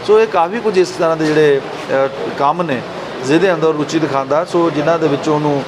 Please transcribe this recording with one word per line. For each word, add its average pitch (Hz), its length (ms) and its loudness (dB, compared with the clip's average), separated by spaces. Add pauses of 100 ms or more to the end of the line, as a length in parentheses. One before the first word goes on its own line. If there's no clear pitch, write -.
ਸੋ 214 140 6
ਇਹ 220 60 4
ਕਾਫੀ 196 340 0
ਕੁਝ 208 180 0
ਇਸ 175 100 4
ਤਰ੍ਹਾਂ 165 280 0
ਦੇ 156 100 0
ਜਿਹੜੇ, 151 340 4 (460)
ਅ, - 20 -4 (300)
ਕੰਮ 151 240 0
ਨੇ 135 180 -2 (440)
ਜਿਹਦੇ 170 300 2
ਅੰਦਰ 160 140 0
ਰੁਚੀ 151 300 -2
ਦਿਖਾਉਂਦਾ, 139 460 0
ਸੋ 170 260 0
ਜਿਨ੍ਹਾਂ 151 280 0
ਦੇ 156 100 0
ਵਿੱਚੋਂ 147 260 0
ਉਹਨੂੰ 147 340 0